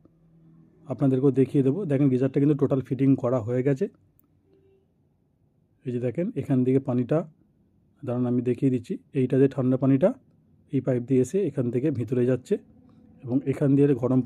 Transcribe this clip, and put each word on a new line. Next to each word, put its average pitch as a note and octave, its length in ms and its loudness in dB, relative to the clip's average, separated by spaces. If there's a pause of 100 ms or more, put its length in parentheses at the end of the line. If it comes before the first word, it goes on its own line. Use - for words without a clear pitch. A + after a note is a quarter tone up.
(880)
আপনাদেরকেও C3 520 2
দেখিয়ে C3+ 260 2
দেবো। C#3+ 140 0 (100)
দেখেন C#3+ 220 2
গিজারটা C3 300 0
কিন্তু D3 180 2
টোটাল C#3 280 0
ফিটিং C3+ 200 -2 (140)
করা B2 240 0
হয়ে B2 200 -2
গেছে। C#3+ 200 0 (2000)
এই C3 80 -10
যে B2 120 -6
দেখেন E3 200 -4 (140)
এখান C3+ 260 0
থেকে C3 220 2
পানিটা, B2 300 0 (840)
দাঁড়ান B2 280 -4
আমি B2 180 -2
দেখিয়ে B2+ 260 0
দিচ্ছি। B2+ 200 -6 (240)
এইটা C3 240 0
যে C#3 120 6
ঠান্ডা B2+ 280 0
পানিটা C3+ 260 4 (640)
এই C#3 140 -2
পাইপ B2 240 -2
দিয়ে B2+ 140 2
এসে F#3+ 140 -4 (100)
এখান C3+ 260 -4
থেকে B2+ 140 -2 (100)
ভিতরে B2 320 -2
যাচ্ছে B2+ 240 -2 (680)
এবং B2 120 -2 (160)
এখান C#3+ 240 0
দিয়ে C#3+ 100 6 (160)
গরম B2+ 240 2